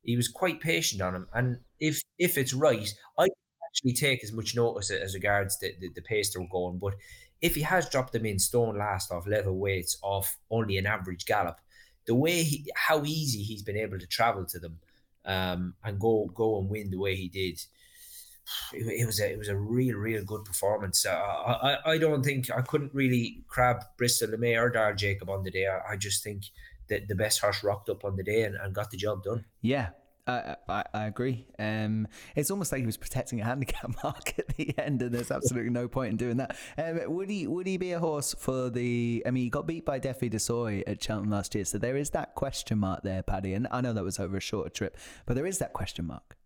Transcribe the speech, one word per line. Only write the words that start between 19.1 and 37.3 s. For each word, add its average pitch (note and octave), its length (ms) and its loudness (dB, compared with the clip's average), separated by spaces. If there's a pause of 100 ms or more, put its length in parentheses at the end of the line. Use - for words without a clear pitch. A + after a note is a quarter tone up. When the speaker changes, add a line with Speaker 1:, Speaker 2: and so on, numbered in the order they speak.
Speaker 1:
a, G#2 140 4
it - 40 -6
was G#2 120 -6
a G2 80 0
real, A2+ 400 2
real G#2+ 260 0
good G#2 220 -8
performance. G2+ 600 0
Uh, F#2+ 60 2
I, G2+ 400 0 (220)
I, D#3+ 180 0
I D#3+ 60 4
don't D3+ 260 4
think C3+ 260 0
I B2+ 120 0
couldn't C#3 320 0
really B2 560 2
crab B2 340 4 (140)
Bristol A#2+ 320 2
de A2 80 -2
Mai A#2 200 4
or A#2+ 120 4
Dar A2 240 4
Jacob G2 360 0
on G2 140 -2
the F#2 80 -4
day. F#2+ 160 2
I, F#2+ 260 -2
I G2+ 40 -4
just G2 260 -2
think G2+ 200 -6 (440)
that G#2 220 -2
the G2+ 60 0
best G#2+ 260 4
horse G2+ 200 2
rocked G2+ 280 0
up G2+ 160 -4
on G2 100 -2
the F#2+ 80 -4
day G#2+ 200 4
and, G2+ 120 -2
and F#2+ 180 -4
got G#2 160 -2
the - 60 -8
job G2 280 -2
done. A2 200 -2 (180)
Speaker 2:
Yeah. B2 280 2 (360)
I, A#2+ 320 -4 (100)
I, G2 160 0 (100)
I G#2+ 120 -2
agree. A#2+ 400 -2 (120)
Um, G#2+ 480 0 (300)
it's D3 160 2
almost G3 220 -2
like C3+ 80 0
he A#2+ 40 0
was A2 120 -2
protecting - 420 -4
a G#2 60 -2
handicap B2 520 -2
<laughs> - 60 -6
mark - 340 -4
at - 200 -4
the - 200 -2
end, C#3 240 0
and A#2+ 120 0
there's A#2+ 180 -2
absolutely B2+ 400 0
no A#2+ 160 0
point B2 240 -2
in A2 60 0
doing A#2+ 200 0
that. - 200 -4 (200)
Um, E3 220 -2 (140)
would F#3+ 160 -4
he, G3 180 -2